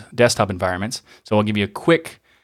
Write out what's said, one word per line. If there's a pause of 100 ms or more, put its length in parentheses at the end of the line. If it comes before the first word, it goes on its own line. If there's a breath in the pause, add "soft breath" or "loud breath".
(140)
desktop
environments. (220 soft breath)
So
I'll
give
you
a
quick (240)